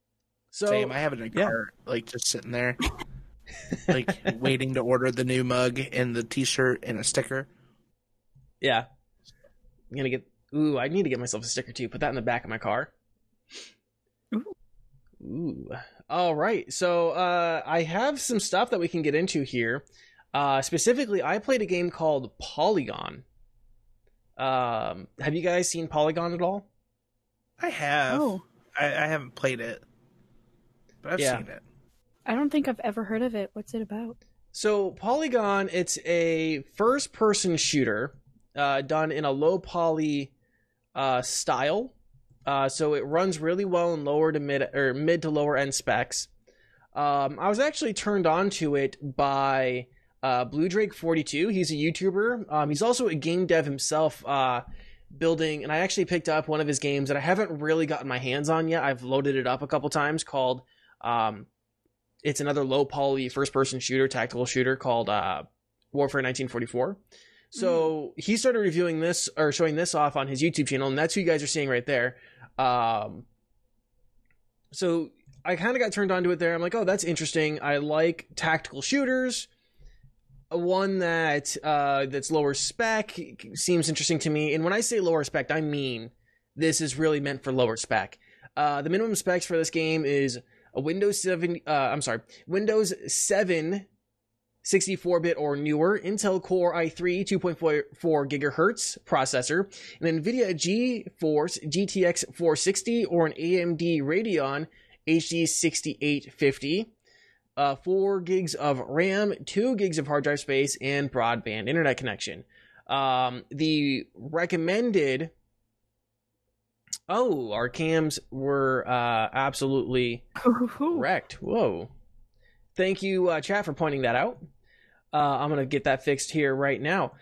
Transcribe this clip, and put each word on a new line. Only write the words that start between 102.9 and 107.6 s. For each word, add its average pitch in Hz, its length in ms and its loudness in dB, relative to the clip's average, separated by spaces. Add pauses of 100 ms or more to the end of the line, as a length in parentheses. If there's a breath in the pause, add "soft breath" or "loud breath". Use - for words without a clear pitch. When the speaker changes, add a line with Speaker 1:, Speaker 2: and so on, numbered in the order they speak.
Speaker 1:
or 170 220 4
an 151 120 0
A 175 240 2
M 170 140 0
D 165 260 2
Radeon 156 680 0 (400 soft breath)
H 160 220 2
D 165 160 0
sixty-eight - 880 -2
fifty, 147 580 0 (640 soft breath)
uh, 143 200 2